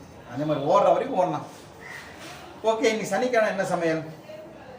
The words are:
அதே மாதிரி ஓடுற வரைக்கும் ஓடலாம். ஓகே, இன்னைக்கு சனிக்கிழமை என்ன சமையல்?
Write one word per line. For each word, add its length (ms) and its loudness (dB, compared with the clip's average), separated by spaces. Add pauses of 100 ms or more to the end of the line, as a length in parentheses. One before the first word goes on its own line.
(340)
அதே 100 -4
மாதிரி 220 0
ஓடுற 260 6
வரைக்கும் 280 2
ஓடலாம். 260 0 (1200)
ஓகே, 200 2
இன்னைக்கு 220 2
சனிக்கிழமை 440 2
என்ன 160 -2
சமையல்? 380 0 (760)